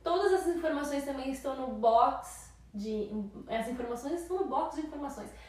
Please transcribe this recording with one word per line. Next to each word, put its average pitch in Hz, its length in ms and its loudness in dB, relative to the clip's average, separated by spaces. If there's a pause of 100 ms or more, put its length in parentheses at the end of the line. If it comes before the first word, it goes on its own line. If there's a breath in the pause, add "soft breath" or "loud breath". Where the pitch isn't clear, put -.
todas 370 300 4
as 330 140 2
informações 285 580 0
também 269 240 -4
estão 269 260 -4
no 254 120 -4
box 226 840 4 (200)
de... 214 340 -4 (400)
As 226 200 -2
informações 247 520 -4
estão 359 160 -4
no 392 80 2
box 302 320 0
de 311 60 -4
informações. 285 480 -8 (180 loud breath)